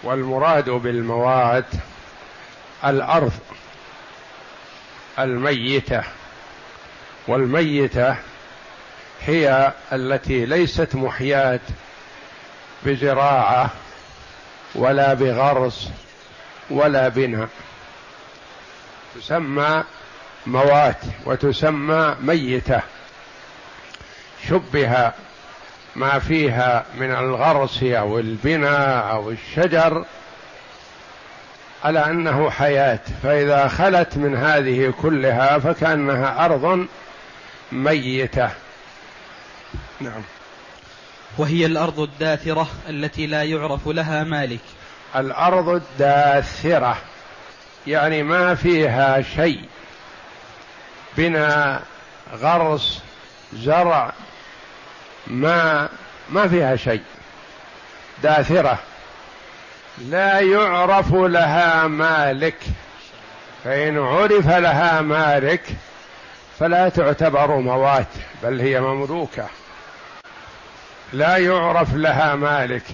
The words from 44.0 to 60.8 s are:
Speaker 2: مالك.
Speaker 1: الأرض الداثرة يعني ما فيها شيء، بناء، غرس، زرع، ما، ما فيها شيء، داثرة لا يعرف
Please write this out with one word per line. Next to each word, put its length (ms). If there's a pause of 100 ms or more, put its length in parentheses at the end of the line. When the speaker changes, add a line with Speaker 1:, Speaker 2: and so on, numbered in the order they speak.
Speaker 2:
مالك. 360 (560)
Speaker 1:
الأرض 540
الداثرة 1300 (880)
يعني 360
ما 320
فيها 680
شيء، 440 (1500)
بناء، 640 (520)
غرس، 680 (520)
زرع، 580 (1160)
ما، 640 (400)
ما 180
فيها 280
شيء، 280 (1200)
داثرة 560 (1160)
لا 420
يعرف 720